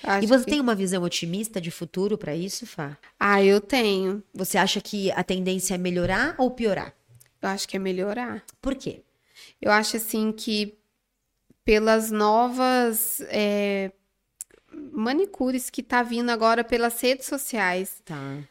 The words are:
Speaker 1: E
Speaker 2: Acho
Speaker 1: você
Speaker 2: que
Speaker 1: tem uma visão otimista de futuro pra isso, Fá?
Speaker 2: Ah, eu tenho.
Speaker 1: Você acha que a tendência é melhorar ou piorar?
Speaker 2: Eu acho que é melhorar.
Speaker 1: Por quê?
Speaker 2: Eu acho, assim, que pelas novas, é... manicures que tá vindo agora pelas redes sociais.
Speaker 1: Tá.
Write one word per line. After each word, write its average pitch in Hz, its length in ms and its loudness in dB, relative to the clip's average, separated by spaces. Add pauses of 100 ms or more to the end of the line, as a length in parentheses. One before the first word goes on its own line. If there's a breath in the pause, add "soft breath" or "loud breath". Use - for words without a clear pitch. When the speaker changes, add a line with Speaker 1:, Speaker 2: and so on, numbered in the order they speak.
Speaker 1:
E - 60 -10
Speaker 2:
Acho 202 200 2
Speaker 1:
você 247 180 6
Speaker 2:
que - 60 -4
Speaker 1:
tem 294 100 2
uma 240 140 2
visão 190 280 0
otimista 175 560 -4
de 170 120 -6
futuro 190 460 -4
pra 151 160 -8
isso, 190 320 -6
Fá? 143 320 -10 (220 loud breath)
Speaker 2:
Ah, 202 240 4
eu 196 160 8
tenho. 202 640 0 (100)
Speaker 1:
Você 185 240 -2
acha 185 220 2
que 190 320 -2
a 180 140 -2
tendência 185 500 -2
é - 20 -2
melhorar 180 600 0
ou 254 140 2
piorar? 226 420 -2 (480)
Speaker 2:
Eu 196 80 -2
acho 196 180 -4
que - 80 -6
é 196 40 -4
melhorar. 208 640 -4 (200)
Speaker 1:
Por 269 140 -2
quê? - 260 -10 (600 loud breath)
Speaker 2:
Eu 208 100 2
acho, 214 260 2
assim, 220 340 -2
que 208 420 -4 (920)
pelas 220 460 4
novas, 240 1160 2
é... 202 640 0 (1000)
manicures 262 800 -2
que - 140 -8
tá 247 200 0
vindo 240 260 -2
agora 226 340 2
pelas 233 380 0
redes 262 240 2
sociais. 190 800 -4
Speaker 1:
Tá. 139 320 -10 (120)